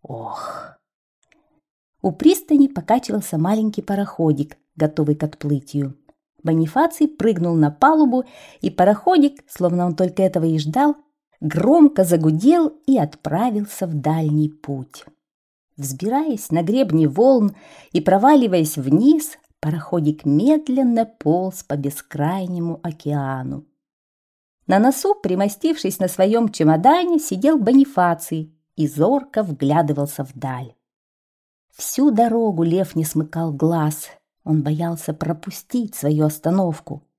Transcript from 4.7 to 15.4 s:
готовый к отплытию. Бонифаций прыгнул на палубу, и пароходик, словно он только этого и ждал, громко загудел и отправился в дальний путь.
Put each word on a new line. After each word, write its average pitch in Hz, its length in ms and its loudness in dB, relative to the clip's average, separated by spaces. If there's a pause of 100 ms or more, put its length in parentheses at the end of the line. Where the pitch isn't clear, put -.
готовый 151 400 0
к 147 80 -8
отплытию. 147 760 -6 (460)
Бонифаций 160 640 0
прыгнул 185 480 0
на 151 160 4
палубу, 262 540 2 (380)
и 185 60 -2
пароходик, 277 800 2
словно 175 380 -2
он 170 80 -2
только 185 300 0
этого 185 200 0
и 160 140 0
ждал, 254 380 0 (440)
громко 196 640 4
загудел 175 640 2 (220)
и 269 100 4
отправился 202 880 -4
в 170 80 -6
дальний 151 540 0
путь. 139 560 -12 (720)